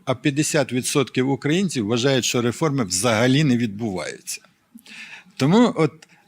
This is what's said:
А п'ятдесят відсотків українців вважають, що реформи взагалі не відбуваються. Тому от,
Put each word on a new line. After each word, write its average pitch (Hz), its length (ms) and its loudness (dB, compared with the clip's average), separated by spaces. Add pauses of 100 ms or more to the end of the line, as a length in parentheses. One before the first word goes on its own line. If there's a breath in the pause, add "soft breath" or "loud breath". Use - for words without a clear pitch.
А 131 100 -2
п'ятдесят 143 580 -2
відсотків 127 560 0
українців 143 560 -2
вважають, 123 400 0
що 123 160 -2
реформи 135 420 0
взагалі 117 600 2
не 127 140 2
відбуваються. 101 840 -6 (920 loud breath)
Тому 196 400 4
от, - 320 -2 (200 soft breath)